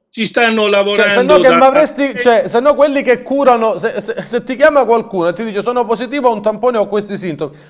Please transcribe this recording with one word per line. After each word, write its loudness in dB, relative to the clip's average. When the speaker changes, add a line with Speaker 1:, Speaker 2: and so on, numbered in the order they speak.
Speaker 1:
ci -6
stanno 0
Speaker 2:
Cioè, 0
Speaker 1:
lavorando 0
Speaker 2:
se 2
no 4
che 4
Speaker 1:
da 4
Speaker 2:
m'avresti, 2
Speaker 1:
da -8
Speaker 2:
cioè, 2
se 0
no 2
quelli 2
che 0
curano, 2
se, -4
se, -8
se -6
ti -8
chiama 4
qualcuno 0
e -2
ti -8
dice: -6
"Sono -2
positivo -2
a 2
un -8
tampone, -2
ho 0
questi -6
sintomi", -8